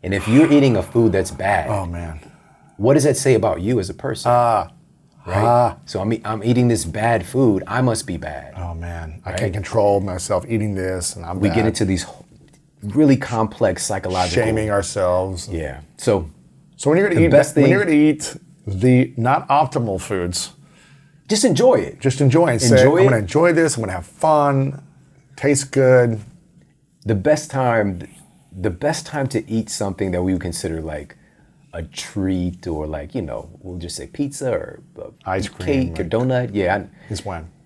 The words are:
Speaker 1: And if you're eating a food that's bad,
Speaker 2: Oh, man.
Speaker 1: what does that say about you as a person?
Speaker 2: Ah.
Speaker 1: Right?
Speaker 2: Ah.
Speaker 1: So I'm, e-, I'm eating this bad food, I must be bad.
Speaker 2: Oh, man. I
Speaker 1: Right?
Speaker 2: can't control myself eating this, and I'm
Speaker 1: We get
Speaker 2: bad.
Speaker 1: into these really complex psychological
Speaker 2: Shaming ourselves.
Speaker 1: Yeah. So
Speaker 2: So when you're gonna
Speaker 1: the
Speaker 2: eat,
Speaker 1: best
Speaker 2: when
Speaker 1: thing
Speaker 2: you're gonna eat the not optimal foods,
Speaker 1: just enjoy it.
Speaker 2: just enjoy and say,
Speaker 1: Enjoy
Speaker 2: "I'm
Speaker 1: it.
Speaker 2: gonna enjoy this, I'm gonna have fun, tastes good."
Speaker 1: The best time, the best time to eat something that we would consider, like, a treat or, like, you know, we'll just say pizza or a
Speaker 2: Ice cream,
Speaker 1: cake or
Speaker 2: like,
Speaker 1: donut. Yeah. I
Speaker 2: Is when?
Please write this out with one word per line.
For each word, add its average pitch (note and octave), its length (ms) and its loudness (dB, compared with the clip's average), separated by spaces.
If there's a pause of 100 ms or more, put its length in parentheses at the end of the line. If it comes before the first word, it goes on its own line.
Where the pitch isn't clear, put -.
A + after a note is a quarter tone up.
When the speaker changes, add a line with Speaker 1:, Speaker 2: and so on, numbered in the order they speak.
Speaker 1:
And F#2+ 100 -4
if G2 140 -2
you're C#3+ 240 6
eating C#3 260 6
a F2 60 0
food A2+ 300 2
that's F#2+ 180 0
bad, F#2 380 -2
Speaker 2:
Oh, G2+ 160 -4
man. E2+ 340 -10 (580)
Speaker 1:
what A2+ 160 2
does D3 100 4
that C#3+ 140 2
say C3 180 2
about G2 260 0
you A#2 180 0
as F2+ 100 -6
a E2+ 40 -10
person? - 380 -4
Speaker 2:
Ah. A#2 400 2 (540)
Speaker 1:
Right? F2+ 120 -4
Speaker 2:
Ah. A#2 480 2
Speaker 1:
So - 160 -8
I'm, G#2+ 120 -2
e-, A2 120 -6
I'm G#2+ 180 -6
eating A#2+ 260 4
this A2+ 160 0
bad G#2+ 400 -2
food, A#2 420 2
I A#2+ 140 -2
must A#2+ 260 0
be F2 100 -6
bad. C#2+ 400 -12
Speaker 2:
Oh, F2 160 -8
man. E2 520 -12
I - 60 -10
Speaker 1:
Right? F2+ 80 -6
Speaker 2:
can't G2+ 140 -4
control G2+ 480 0
myself F#2 460 -4
eating G#2+ 280 -2
this, F#2 400 -6
and E2+ 100 -14
I'm F2+ 140 -8
Speaker 1:
We G2 100 0
get F2 80 0
Speaker 2:
bad. A2 100 2
Speaker 1:
into G#2+ 180 0
these F#2 200 -2 (760)
really C3+ 360 4
complex A2 680 -2
psychological F#2 600 -2
Speaker 2:
Shaming A2 240 -2
ourselves. F#2 800 -2
Speaker 1:
Yeah. D2+ 320 -8 (160)
So G2 280 0 (500)
Speaker 2:
So - 140 -4
when D#3+ 100 4
you're G3+ 80 2
gonna E3 140 2
Speaker 1:
the E3 60 6
Speaker 2:
eat, D3 40 4
Speaker 1:
best C#3+ 240 4
Speaker 2:
when C#3+ 100 4
Speaker 1:
thing C#3 60 6
Speaker 2:
you're G3+ 140 2
gonna D#3+ 100 2
eat D3+ 400 2 (320)
the B2+ 480 2
not B2+ 320 0
optimal C3+ 540 0
foods, F2+ 500 -6 (760)
Speaker 1:
just G#3+ 160 2
enjoy A#3+ 300 6
it. - 260 -4
Speaker 2:
just C3+ 180 0
enjoy D3 280 4
and A#2+ 140 0
say, B2+ 200 6
Speaker 1:
Enjoy C#3+ 160 6
Speaker 2:
"I'm F#3+ 60 6
Speaker 1:
it. G3 80 6
Speaker 2:
gonna A#2 80 2
enjoy D3+ 340 2
this, D#3+ 240 2
I'm A2+ 60 -4
gonna F#2+ 100 -6
have F2+ 120 -8
fun, C#3 760 0 (560)
tastes C#3 260 0
good." B2 560 4 (840)
Speaker 1:
The G#2 100 0
best D3+ 340 0
time, A2+ 580 0 (440)
the F#2+ 180 -4
best C#3+ 360 -4
time C#3 220 -6
to - 220 -4
eat A2 200 -4
something G2 420 -4
that F2+ 120 -2
we F#2 100 0
would F2 80 -2
consider, E2 400 -8
like, D2+ 340 -12 (580)
a E2+ 100 -10
treat F2+ 840 -6
or, D#2 200 -6
like, D2+ 280 -10
you A#2+ 60 -4
know, C#2+ 280 -10 (120)
we'll F2+ 160 -14
just E2+ 180 -12
say - 120 -14
pizza C#3 440 -6
or - 280 -8 (180)
a - 320 -16
Speaker 2:
Ice G2 200 -4
cream, F#2 460 -2
Speaker 1:
cake - 40 -8
or F#2+ 40 -2
Speaker 2:
like, E2 80 -6
Speaker 1:
donut. B2 420 0
Yeah. F#2+ 220 0 (340)
I - 40 -6
Speaker 2:
Is - 120 -10
when? E2+ 240 -10 (160)